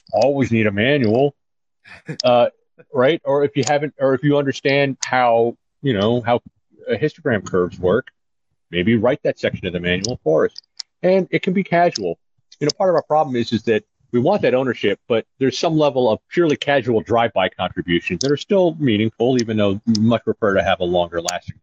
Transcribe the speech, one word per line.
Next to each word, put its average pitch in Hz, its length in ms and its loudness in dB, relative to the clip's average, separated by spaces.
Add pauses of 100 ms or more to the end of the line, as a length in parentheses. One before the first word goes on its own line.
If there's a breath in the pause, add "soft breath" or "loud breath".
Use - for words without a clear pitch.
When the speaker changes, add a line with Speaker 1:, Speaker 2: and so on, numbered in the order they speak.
(120)
Speaker 1:
Always 127 400 0
need 113 140 2
a 104 60 -2
manual, 127 600 0 (440)
Speaker 2:
<laughs> - 460 -12
Speaker 1:
uh, 123 240 4 (440)
right? 139 320 2
Or 139 200 0
if 139 120 -2
you 135 100 0
haven't, 147 320 -2
or 135 160 2
if 127 80 -4
you 143 140 2
understand 139 680 0
how, 117 520 2 (260)
you 139 120 0
know, 110 260 2
how, 120 160 0 (520)
uh, 120 60 0
histogram 127 500 -2
curves 90 360 -2
work, 92 280 0 (640)
maybe 90 260 0
write 120 260 0
that - 160 -4
section - 280 -4
of 87 60 -6
the 87 80 -4
manual 92 420 -4
for 156 220 0
us. 90 100 -4 (480)
And 185 280 0
it 160 120 -4
can 190 120 -4
be 190 100 -2
casual. 160 540 -2 (420)
You 147 60 -2
know, 151 100 -2
part 190 140 0
of 170 60 2
our 147 60 0
problem 151 340 0
is, 113 160 -4
is 110 120 -2
that 107 200 0 (280)
we 120 80 0
want 180 220 0
that 123 120 2
ownership, 120 540 -2
but 113 180 0 (140)
there's 131 180 0
some 165 180 0
level 131 320 2
of 110 200 0
purely 160 280 0
casual 127 440 0
drive-by 107 480 0
contributions 87 720 -4
that 135 100 -2
are 147 60 0
still 180 400 0
meaningful, 120 640 0
even 110 160 -4
though 101 300 0
you 110 140 2
much 113 220 2
prefer 104 320 -2
to 92 80 2
have 92 160 0
a 92 60 -4
longer 87 360 -2
lasting 87 420 -8